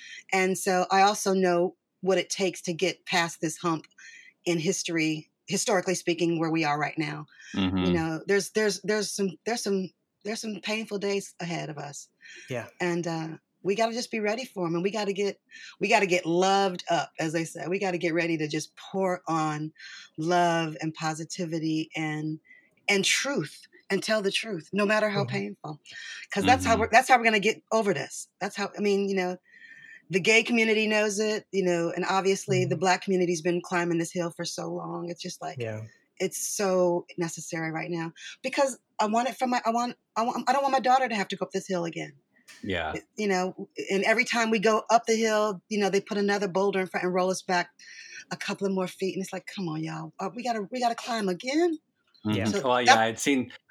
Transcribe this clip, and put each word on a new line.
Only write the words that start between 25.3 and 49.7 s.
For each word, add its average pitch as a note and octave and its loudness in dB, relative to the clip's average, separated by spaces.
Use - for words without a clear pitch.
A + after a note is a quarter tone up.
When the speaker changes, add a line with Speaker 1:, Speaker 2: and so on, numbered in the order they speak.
Speaker 1:
painful. G3 -8
'Cause G3+ 0
that's C4+ 6
how A3+ 4
Speaker 2:
Mm-hmm. G#3+ 4
Speaker 1:
we're, A3 0
that's B3 6
how C4 8
we're A#3 -2
gonna A3 4
get G#3+ 0
over G#3+ 4
this. - -8
That's G3 -6
how, G3+ -4
I - -6
mean, G3+ 2
you G3 -2
know, F3+ 0
the F#3 2
gay A3 6
community A3 2
knows G#3+ 2
it, G#3+ -2
you F#3+ 0
know, E3+ 2
and F3 -2
obviously F#3+ 2
the E3+ 0
Speaker 3:
Mm-hmm. D#3+ -2
Speaker 1:
Black F#3 4
community's F3+ 0
been F3 0
climbing F3 0
this E3 -2
hill E3+ -4
for E3+ -8
so E3+ -8
long. E3+ -8
It's F3 -12
just F3+ -10
like, D3+ -10
Speaker 3:
Yeah. A2 -6
Speaker 1:
it's - -4
so F3+ 2
necessary E3 -6
right D#3+ -8
now E3 -6
because C4 0
I G#3+ 2
want A#3 2
it A#3 -6
for B3+ 0
my, B3 0
I A3+ 2
want, A#3+ -2
I G#3+ 2
want, A#3+ -2
I B3+ 4
don't C#4 2
want C4 2
my C4+ 4
daughter B3+ 4
to A3 -2
have G3 -2
to G3 -6
go F#3 -6
up - -8
this F#3+ -6
hill F3+ -2
again. D#3+ -8
Speaker 2:
Yeah. E2+ -2
Speaker 1:
You G#3+ 0
know, F#3+ -2
and G3 2
every A3+ 4
time A3+ 0
we A3+ 2
go A3 4
up A3+ 6
the A3+ 2
hill, G#3+ 2
you G#3+ 0
know, G3 4
they G3 2
put G3+ -4
another G3+ 2
boulder F#3+ 2
in F#3 -2
front - -2
and F3+ 0
roll F#3 2
us F3+ -4
back F3 0
a - -8
couple G3 -4
of G3 0
more F#3 0
feet. F#3 -4
And F#3+ -4
it's - -10
like, F#3 -10
"Come F#3 -6
on, D#3 -4